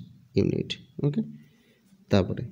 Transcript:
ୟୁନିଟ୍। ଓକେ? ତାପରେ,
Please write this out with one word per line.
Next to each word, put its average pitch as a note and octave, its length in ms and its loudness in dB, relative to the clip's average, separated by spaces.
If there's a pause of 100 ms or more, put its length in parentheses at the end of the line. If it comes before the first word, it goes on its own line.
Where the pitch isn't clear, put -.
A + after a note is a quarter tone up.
(360)
ୟୁନିଟ୍। - 380 2 (300)
ଓକେ? D3 180 0 (880)
ତାପରେ, F#2+ 420 2